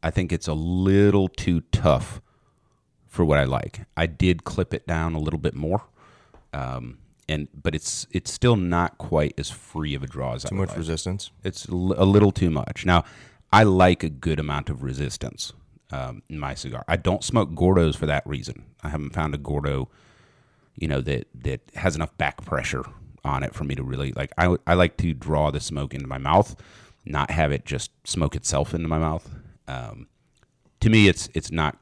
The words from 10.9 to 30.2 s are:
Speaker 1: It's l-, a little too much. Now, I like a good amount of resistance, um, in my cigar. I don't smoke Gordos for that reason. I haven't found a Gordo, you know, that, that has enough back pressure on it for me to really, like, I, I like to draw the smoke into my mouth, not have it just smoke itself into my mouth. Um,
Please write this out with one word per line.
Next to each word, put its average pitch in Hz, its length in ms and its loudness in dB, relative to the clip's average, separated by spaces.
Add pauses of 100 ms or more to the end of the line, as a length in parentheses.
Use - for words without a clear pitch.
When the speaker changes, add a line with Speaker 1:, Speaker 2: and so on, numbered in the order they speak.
Speaker 1:
It's - 280 -8
l-, 92 260 0
a 95 80 6
little 101 280 8
too 87 180 2
much. - 340 -4
Now, 87 200 6 (460)
I 107 120 8
like 92 400 6
a 80 80 -2
good 73 280 -2
amount 73 300 -4
of 67 140 -6
resistance, 65 720 -8 (360)
um, 131 380 -10
in - 100 -10
my 69 160 -6
cigar. 60 320 -10
I 85 100 2
don't 87 280 0
smoke 98 280 0
Gordos 85 440 4
for - 100 -4
that 73 200 0
reason. - 380 -8 (180)
I 78 80 -6
haven't 76 240 -6
found 78 200 -2
a 76 40 -6
Gordo, 71 500 -4 (840)
you 80 120 -6
know, 69 140 0
that, 64 340 -4
that 62 280 -6 (140)
has 82 200 -2
enough 78 220 -6
back - 260 -4
pressure 64 400 -4 (400)
on 67 180 -2
it - 120 -8
for - 100 -8
me 69 100 -4
to 65 80 -8
really, 65 300 -6
like, 69 240 -8
I, 87 200 4 (100)
I 85 80 4
like 87 240 2
to 82 160 -2
draw 76 360 0
the 71 100 -4
smoke 71 340 -8
into 69 140 -8
my 65 100 -8
mouth, 78 380 2 (500)
not 71 240 -2
have 76 220 0
it 69 120 -4
just - 260 -8 (160)
smoke 78 300 -2
itself - 380 -2
into 82 140 -4
my 80 100 0
mouth. 80 320 -4 (360)
Um, 62 420 -14 (720)